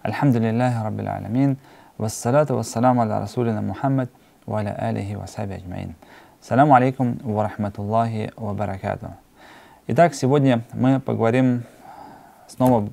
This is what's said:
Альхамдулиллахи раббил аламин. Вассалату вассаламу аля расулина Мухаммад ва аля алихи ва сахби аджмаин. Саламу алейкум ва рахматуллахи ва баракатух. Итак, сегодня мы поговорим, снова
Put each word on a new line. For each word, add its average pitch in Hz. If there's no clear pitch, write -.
Альхамдулиллахи 117
раббил 104
аламин. 113
Вассалату 131
вассаламу 120
аля 107
расулина 107
Мухаммад 127
ва 107
аля 101
алихи 107
ва 95
сахби 101
аджмаин. 92
Саламу 135
алейкум 127
ва 107
рахматуллахи 107
ва 104
баракатух. 98
Итак, 165
сегодня 131
мы 127
поговорим, 120
снова 123